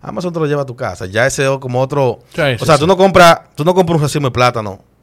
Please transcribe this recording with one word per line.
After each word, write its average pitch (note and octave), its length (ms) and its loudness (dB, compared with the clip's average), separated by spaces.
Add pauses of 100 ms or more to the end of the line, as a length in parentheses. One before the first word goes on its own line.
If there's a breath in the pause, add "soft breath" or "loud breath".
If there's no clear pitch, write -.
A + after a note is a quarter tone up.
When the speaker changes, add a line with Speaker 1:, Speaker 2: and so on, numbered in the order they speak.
Speaker 1:
Amazon F3+ 300 -10
te E3 80 -8
lo D#3 60 -2
lleva C#3+ 160 -2
a C#3 40 -6
tu B2+ 100 -12
casa. A2 300 -10
Ya G#2+ 220 -2
ese C#3 240 -4
es C3+ 80 -4
como B2+ 220 -4
otro, C3+ 380 -2 (140)
Speaker 2:
Sí, F3 80 -6
Speaker 1:
o C3+ 180 0
Speaker 2:
sí, - 60 -6
Speaker 1:
sea, D#3+ 100 4
Speaker 2:
sí. C3+ 40 4
Speaker 1:
tú D#3 80 -2
no F#3+ 80 4
compras, F3+ 460 6 (140)
tú D3+ 100 -6
no F3 100 2
compras E3+ 220 2
un C#3+ 60 0
racimo C#3+ 240 -2
de B2 40 -4
plátano A#2 500 -2 (220)